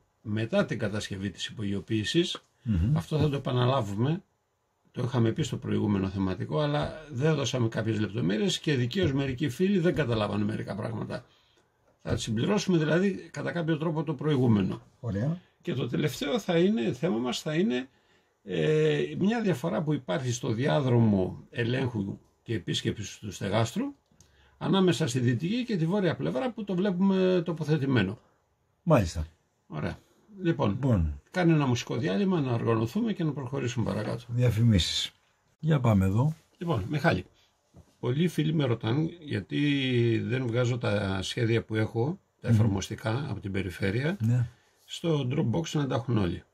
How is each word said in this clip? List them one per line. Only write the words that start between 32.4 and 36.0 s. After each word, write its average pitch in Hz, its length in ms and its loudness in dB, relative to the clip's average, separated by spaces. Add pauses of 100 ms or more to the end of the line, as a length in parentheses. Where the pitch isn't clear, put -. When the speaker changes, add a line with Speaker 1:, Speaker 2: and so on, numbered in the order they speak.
Speaker 1:
να 127 120 0
οργανωθούμε 117 600 0
και 175 100 -4
να 151 80 0
προχωρήσουμε 127 540 -4
παρακάτω. 107 420 -4
Speaker 2:
Διαφημίσεις. 117 840 4 (480)
Για 156 200 2
πάμε 107 260 4